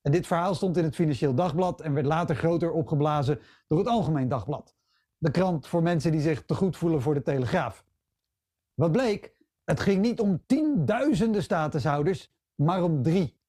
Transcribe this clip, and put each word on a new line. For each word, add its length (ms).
En 120
dit 140
verhaal 280
stond 220
in 80
het 100
Financieel 400
Dagblad 460
en 140
werd 120
later 300
groter 360
opgeblazen 680
door 120
het 100
Algemeen 400
Dagblad. 480
De 120
krant 360
voor 160
mensen 300
die 80
zich 240
te 100
goed 220
voelen 260
voor 120
de 80
Telegraaf. 640
Wat 180
bleek? 420
Het 160
ging 200
niet 200
om 260
tienduizenden 960
statushouders, 880
maar 280
om 200
drie. 360